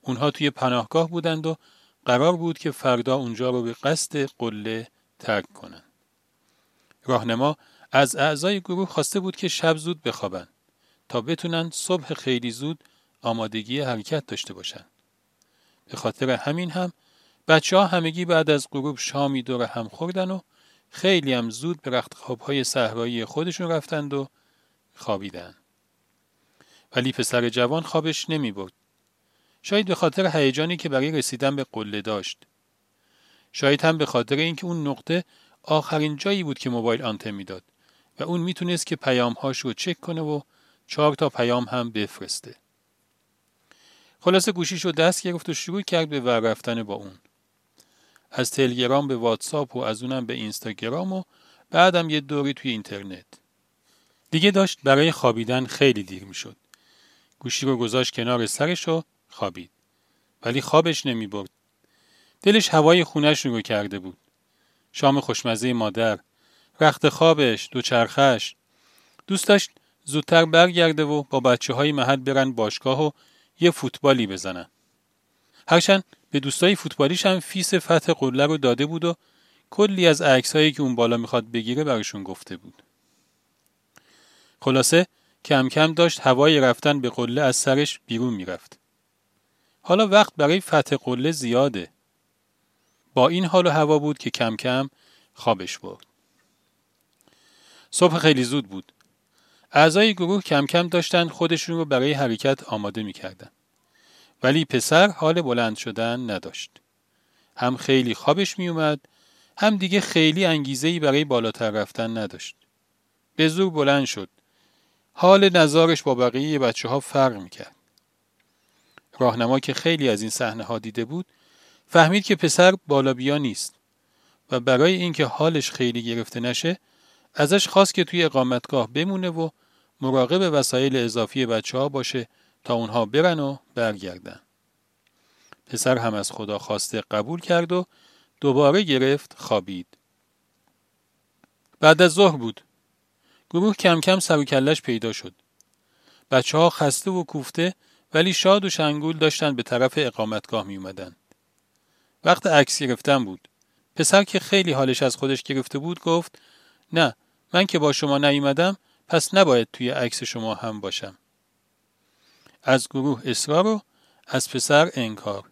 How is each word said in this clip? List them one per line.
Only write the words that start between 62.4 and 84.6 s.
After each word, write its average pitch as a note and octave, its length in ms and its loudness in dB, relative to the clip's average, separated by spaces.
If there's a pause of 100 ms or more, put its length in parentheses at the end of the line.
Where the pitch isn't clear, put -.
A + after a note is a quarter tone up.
دلش G#3 320 4
هوای D#3+ 300 6
خونه‌شون D3 500 0
رو A2+ 80 -2
کرده G#2 380 -4
بود. F#2 180 -16 (720)
شام C#3 280 2
خوشمزه A#2+ 540 -4
مادر، A2 460 -2 (600)
رخت D3+ 300 2
خوابش، D3 600 2
دوچرخه‌اش. B2 840 0 (720)
دوست G3 200 -4
داشت G3+ 240 4 (320)
زودتر D#3 420 2
برگرده E3 580 4
و D3 200 -2
با C3+ 160 -2
بچه‌های B2+ 520 2
محل C#3 240 2
برن C3+ 360 0
باشگاه A#2+ 500 -2
و D3+ 100 0 (480)
یه E3+ 120 4
فوتبالی C3+ 560 0
بزنن. F2+ 400 -8 (1000)
هرچند F#3 360 4 (280)
به C#3 80 0
دوستای F3 360 2
فوتبالیش D3 500 -2
هم F#3+ 140 2
فیس F3+ 340 -4
فتح E3 400 2
قله C3+ 320 2
رو D#3 120 0
داده C3+ 280 2
بود D#3+ 200 -4
و E3+ 100 0 (540)
کلی G3 380 2
از D#3 140 6
عکسایی D3+ 500 4
که C#3 100 -6
اون B2+ 140 0
بالا A#2 220 2
می‌خواد A#2 340 -2
بگیره A#2+ 320 -2
براشون A2 400 -4
گفته F2+ 340 -12
بود. G2+ 260 -20 (1800)